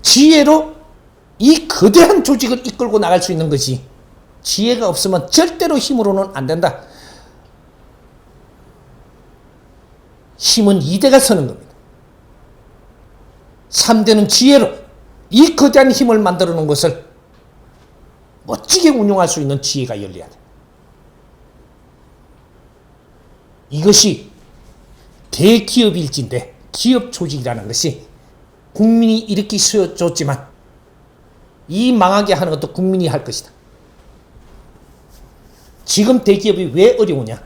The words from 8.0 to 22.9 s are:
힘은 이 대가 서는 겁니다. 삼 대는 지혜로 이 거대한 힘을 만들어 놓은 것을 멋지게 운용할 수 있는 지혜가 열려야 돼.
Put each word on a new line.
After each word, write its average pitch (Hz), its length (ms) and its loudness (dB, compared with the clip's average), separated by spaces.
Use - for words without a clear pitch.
힘은 202 420 0
이 160 200 -4
대가 269 180 4
서는 190 280 0
겁니다. - 280 -16
삼 220 360 0
대는 214 240 2
지혜로 262 420 4
이 294 260 4
거대한 269 340 4
힘을 240 280 2
만들어 180 360 -2
놓은 160 120 -4
것을 147 400 -2
멋지게 339 440 0
운용할 202 380 0
수 - 120 -6
있는 139 200 -4
지혜가 123 400 -8
열려야 90 280 -16
돼. - 100 -20